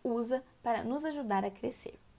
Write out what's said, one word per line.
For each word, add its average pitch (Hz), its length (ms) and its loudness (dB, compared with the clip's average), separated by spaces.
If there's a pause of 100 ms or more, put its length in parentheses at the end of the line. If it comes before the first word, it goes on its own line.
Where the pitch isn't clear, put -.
usa 240 400 2 (180)
para 233 220 2
nos 277 220 0
ajudar 233 400 0
a 196 60 -2
crescer. - 460 -4 (220)